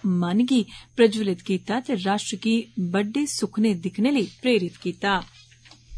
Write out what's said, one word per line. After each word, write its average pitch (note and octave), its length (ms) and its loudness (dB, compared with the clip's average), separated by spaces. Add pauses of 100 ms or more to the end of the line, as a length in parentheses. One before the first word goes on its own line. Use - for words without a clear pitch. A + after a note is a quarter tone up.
मन F3+ 400 2
गी B3 200 2 (320)
प्रज्वलित G#3+ 440 2
कीता G3 380 -2
ते B3+ 160 -4
राष्ट्र F#3+ 420 -4
गी A3+ 200 0 (220)
बड्डे G#3 480 0
सुखने G#3+ 460 0 (100)
दिक्खने G3+ 280 0
लेई A#3 200 0 (100)
प्रेरित G3 360 0
कीता। F#3+ 440 -4 (760)